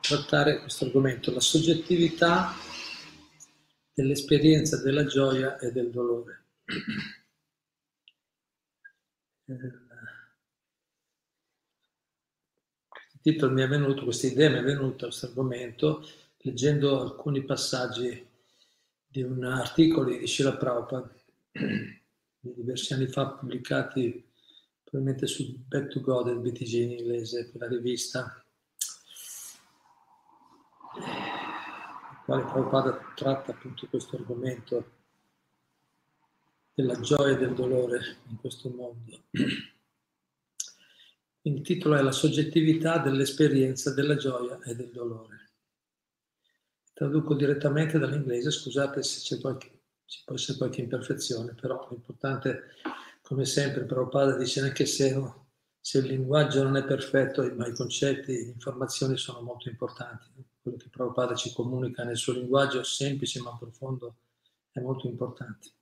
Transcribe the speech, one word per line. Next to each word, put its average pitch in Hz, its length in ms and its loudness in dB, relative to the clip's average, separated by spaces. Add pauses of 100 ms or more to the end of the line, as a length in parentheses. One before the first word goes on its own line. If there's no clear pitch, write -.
trattare 147 580 4
questo - 260 -4
argomento, 131 460 2
la 123 80 -2
soggettività 170 1120 4 (1400)
dell'esperienza 147 920 6
della 139 220 4
gioia 131 520 2
e 123 140 -4
del 120 180 0
dolore. 120 540 -4 (220)
<clears throat> - 560 -8 (2250)
Eh, 131 100 -10 (3250)
questo - 340 -20
titolo 156 300 4
mi 131 100 2
è 131 60 2
venuto, 139 380 2
questa 120 220 0
idea 131 220 6
mi 127 100 2
è 123 40 -2
venuta, 135 440 -2
questo - 180 -8
argomento, 123 840 -2 (300)
leggendo 139 640 2
alcuni 135 420 -2
passaggi 123 840 -4 (800)
di 135 160 -6
un 127 220 -2
articolo 127 760 4
di - 80 -6
Srila 135 300 2
Prabhupada, 123 580 -2 (380)
<clears throat> - 80 -14 (840)
di 123 120 -12
diversi 123 380 -4
anni 131 140 0
fa, 135 240 -2
pubblicati 127 880 -2 (640)
probabilmente 135 440 -2
su 123 380 -4
Back 139 240 -2
to 135 120 -4
God 123 260 0
e 120 80 0
B 120 160 -2
T 117 120 -8
G 117 100 -6
in 120 180 2
inglese, 120 580 -6
per 117 120 -12
la 120 60 -8
rivista, 120 760 -4 (2500)
nel - 80 -10 (1200)
quale 131 180 0
Prabhupada 131 720 0
tratta 135 360 -2
appunto - 360 -14
questo - 300 -6
argomento 120 760 -6 (1800)
della 123 260 2
gioia 139 360 4
e - 20 -2
del 127 160 2
dolore 123 640 0 (100)
in 113 80 -10
questo - 340 -10
mondo. 120 600 -14
<clears throat> - 400 -2 (1700)
Il 143 160 -2
titolo 165 340 2
è 139 60 6
La 131 120 4
soggettività 160 840 4
dell'esperienza 135 960 4
della 143 220 2
gioia 123 460 -4
e 120 140 -8
del 120 160 -10
dolore. 117 600 -10 (1400)
Traduco 147 420 2
direttamente 147 640 2
dall'inglese, 131 500 0
scusate 139 540 -2
se - 160 -4
c'è 120 220 -6
qualche, - 400 -6 (240)
ci - 180 -18
può 135 120 -10
essere 135 220 -4
qualche 131 220 -2
imperfezione, 120 720 -4
però 123 360 -6
l'importante, - 840 -6 (460)
come 135 220 -2
sempre, 135 400 0
Prabhupada 131 540 2
dice 131 240 -2
anche 135 240 2
se, 135 360 2 (600)
se - 160 0
il 131 80 4
linguaggio 135 580 4
non 135 140 4
è 135 80 0
perfetto, 135 580 2 (120)
ma 110 120 -4
i 120 60 -6
concetti, 135 580 -2
le 117 120 -2
informazioni 127 720 -4
sono 120 240 -8
molto 120 260 -10
importanti. - 640 -10 (300)
Quello 123 160 -8
che - 100 -18
Prabhupada 123 480 -2
ci 117 160 -6
comunica 127 540 -4
nel 120 100 -4
suo 110 160 -4
linguaggio 127 520 2
semplice 139 580 -4
ma 120 160 -12
profondo 120 580 -10 (560)
è - 80 -8
molto 127 280 -4
importante. 117 640 -8 (100)